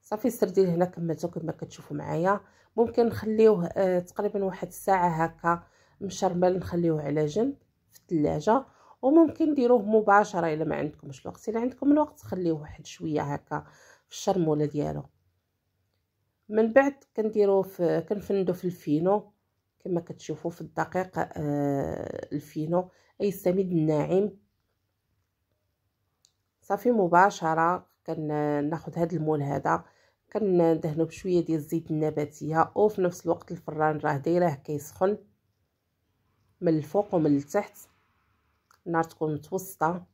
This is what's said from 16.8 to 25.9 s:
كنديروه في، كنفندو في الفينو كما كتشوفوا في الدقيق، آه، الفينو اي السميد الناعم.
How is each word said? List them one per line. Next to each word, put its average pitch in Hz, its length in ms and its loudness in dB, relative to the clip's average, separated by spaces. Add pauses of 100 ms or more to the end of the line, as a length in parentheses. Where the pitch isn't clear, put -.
كنديروه 208 440 2
في، 165 480 -2
كنفندو 196 440 -2
في 180 120 -8
الفينو 175 680 -2 (480)
كما 175 220 -4
كتشوفوا 165 500 -10
في 170 100 -18
الدقيق، 165 560 -6
آه، 143 1160 -4
الفينو 160 560 -4 (320)
اي 202 60 0
السميد 185 440 -2
الناعم. 160 600 2 (2250)